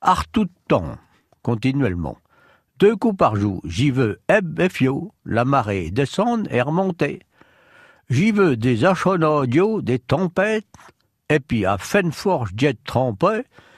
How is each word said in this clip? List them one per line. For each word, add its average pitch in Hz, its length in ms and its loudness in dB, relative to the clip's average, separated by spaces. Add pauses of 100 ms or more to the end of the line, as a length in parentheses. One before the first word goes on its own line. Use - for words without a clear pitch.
À 180 160 2 (140)
tout 214 180 0 (180)
temps, 113 300 0 (440)
continuellement. 110 760 -2 (600)
Deux 208 180 4
coups 202 220 0
par 120 180 2
jour, 98 300 -2
j'y 104 260 0
veux 120 280 0 (100)
ebb 170 300 2
et 180 100 2
fio, 135 420 -2 (140)
la 113 200 0
marée 107 440 0
descend 190 600 -2
et 120 100 2
remonter. 165 600 -2 (880)
J'y 170 220 2
veux 190 260 2
des 120 280 2
achanats 160 600 2
d'eau, 180 380 0
des 123 160 -2
tempêtes, 190 680 -2 (640)
et 151 100 2
puis 110 280 -2
à 98 100 0
fin 202 240 0
de 175 80 -2
force, 143 480 -2
j'ai 139 160 2
trempé, 131 680 -2 (340)